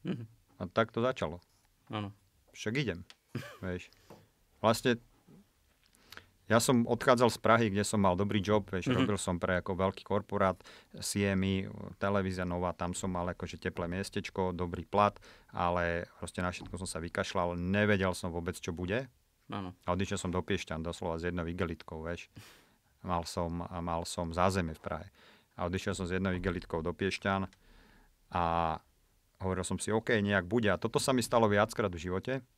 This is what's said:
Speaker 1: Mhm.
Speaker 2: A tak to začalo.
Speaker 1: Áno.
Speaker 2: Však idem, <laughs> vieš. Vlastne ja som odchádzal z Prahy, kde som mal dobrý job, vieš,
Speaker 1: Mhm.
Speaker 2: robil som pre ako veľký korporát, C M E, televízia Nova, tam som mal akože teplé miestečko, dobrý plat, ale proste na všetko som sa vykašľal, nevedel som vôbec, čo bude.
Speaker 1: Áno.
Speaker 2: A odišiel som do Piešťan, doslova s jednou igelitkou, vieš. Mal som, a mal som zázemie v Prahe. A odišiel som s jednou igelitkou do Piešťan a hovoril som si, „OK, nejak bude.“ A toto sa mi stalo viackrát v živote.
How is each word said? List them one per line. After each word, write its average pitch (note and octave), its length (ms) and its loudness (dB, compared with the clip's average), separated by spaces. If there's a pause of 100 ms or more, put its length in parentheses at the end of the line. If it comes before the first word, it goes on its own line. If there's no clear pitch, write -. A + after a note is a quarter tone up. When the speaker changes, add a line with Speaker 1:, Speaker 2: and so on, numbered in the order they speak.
Speaker 1:
Mhm. A#2 200 -6 (360)
Speaker 2:
A F#2 80 -6
tak A2+ 240 0
to A#2 80 -2
začalo. F2 400 -2 (480)
Speaker 1:
Áno. G#2 240 -6 (400)
Speaker 2:
Však A2 240 -4
idem, G2 240 -2 (340)
<laughs> - 300 -10
vieš. F2+ 240 -6 (720)
Vlastne A#2 400 4 (1400)
ja A2 160 6
som A#2+ 240 4
odchádzal A#2+ 480 4
z - 80 -8
Prahy, A2+ 320 6
kde G2+ 160 0
som A2 80 0
mal F#2+ 240 4
dobrý G#2 160 0
job, G2+ 320 2
vieš, F#2+ 240 -2
Speaker 1:
Mhm. B2+ 80 4
Speaker 2:
robil G#2 160 2
som F2+ 240 -2
pre F#2 160 0
ako F2+ 240 -2
veľký F#2+ 240 0
korporát, G2 560 2 (400)
C G2+ 240 0
M G2 160 2
E, F#2+ 240 0 (320)
televízia F#2+ 480 0
Nova, F2+ 320 -2
tam F2 160 -4
som F#2+ 160 -6
mal F2 240 -2
akože F2+ 240 -8
teplé F2 320 -4
miestečko, F#2 640 -4
dobrý F2 320 -4
plat, G2+ 320 4 (320)
ale F2 560 0 (160)
proste F2+ 240 -6
na F2+ 80 0
všetko - 240 -10
som F2+ 80 -8
sa - 160 -8
vykašľal, F2 560 -2
nevedel F#2+ 560 2
som F2+ 160 -6
vôbec, E2+ 320 -4
čo E2+ 160 -6
bude. G#2 320 -4 (440)
Speaker 1:
Áno. F#2+ 320 -8
Speaker 2:
A F2+ 80 -2
odišiel F#2+ 240 -2
som F2+ 160 -4
do F2+ 80 0
Piešťan, E2+ 400 -4
doslova E2 400 -6
s F2 80 -4
jednou F2 160 -4
igelitkou, E2+ 560 -6
vieš. E2+ 320 -10 (720)
Mal F2 240 -2
som, E2+ 320 -2
a F2+ 240 -8
mal E2+ 240 -2
som E2+ 240 -4
zázemie F2+ 400 2
v - 80 -12
Prahe. D#2+ 260 -8 (540)
A F2+ 80 0
odišiel F#2 240 -2
som F2 160 -4
s F2+ 80 -2
jednou F#2 160 0
igelitkou F2 480 -2
do E2 160 -4
Piešťan G2 480 0 (880)
a F2 100 2 (1000)
hovoril F#2 200 -2
som F#2 120 -2
si, G#2 160 -4
„OK, A2+ 320 2
nejak G2 240 2
bude.“ G#2+ 240 4
A F2 80 0
toto A2+ 160 -2
sa C#3 160 2
mi B2+ 80 4
stalo A2+ 240 4
viackrát G#2 480 2
v E2 160 -6
živote. B2 320 -2 (180)